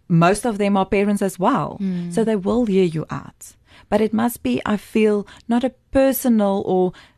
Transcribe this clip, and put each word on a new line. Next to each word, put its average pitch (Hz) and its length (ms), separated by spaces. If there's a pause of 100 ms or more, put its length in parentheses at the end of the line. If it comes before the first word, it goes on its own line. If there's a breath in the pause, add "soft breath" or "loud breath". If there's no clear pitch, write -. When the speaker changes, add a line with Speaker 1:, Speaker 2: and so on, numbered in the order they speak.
Speaker 1:
Most 175 380
of 220 120
them 202 200
are 190 80
parents 202 360
as 196 160
well, 185 440
Speaker 2:
Mm. 175 320
Speaker 1:
so 220 100
they 220 140
will 208 280
hear 190 200
you 160 240
out. - 460 (340 soft breath)
But 214 120
it 214 120
must 226 300
be, 247 220
I 208 120
feel, 208 480 (220 loud breath)
not 240 160
a 254 80 (200)
personal 233 760
or, 185 260 (260 loud breath)